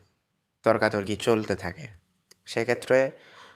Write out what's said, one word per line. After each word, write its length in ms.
তর্কাতর্কি 500
চলতে 360
থাকে। 220
সেক্ষেত্রে 460